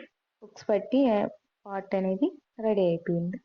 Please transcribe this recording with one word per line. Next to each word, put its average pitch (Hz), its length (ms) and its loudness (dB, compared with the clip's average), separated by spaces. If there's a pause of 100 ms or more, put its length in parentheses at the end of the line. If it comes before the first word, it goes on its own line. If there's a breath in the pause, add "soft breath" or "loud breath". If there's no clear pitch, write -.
(420)
ఉక్స్ - 240 -20
పట్టి, 208 400 2
ఆ, 214 120 2 (480)
పార్ట్ 196 280 -6
అనేది 190 340 0 (300)
రెడీ 214 260 2
అయిపోయింది. 170 600 -2